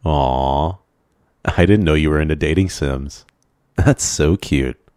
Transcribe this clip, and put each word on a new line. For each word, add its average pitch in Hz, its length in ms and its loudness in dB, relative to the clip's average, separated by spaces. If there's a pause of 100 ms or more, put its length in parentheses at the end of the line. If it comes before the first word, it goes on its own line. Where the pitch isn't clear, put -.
aw, 69 720 0 (680)
I - 220 0
didn't 104 180 4
know 78 100 2
you 78 160 2
were 76 100 2
into 78 160 0
dating 80 340 0
sims. 69 540 -6 (520)
That's - 280 0
so 78 320 0
cute. 67 420 -4 (180)